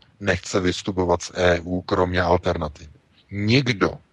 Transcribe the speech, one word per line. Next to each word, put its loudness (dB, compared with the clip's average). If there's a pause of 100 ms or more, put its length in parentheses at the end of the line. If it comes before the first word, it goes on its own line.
(200)
nechce -2
vystupovat 0
z -12
E 2
U -4
kromě 0
alternativy. -2 (400)
Nikdo. 2 (200)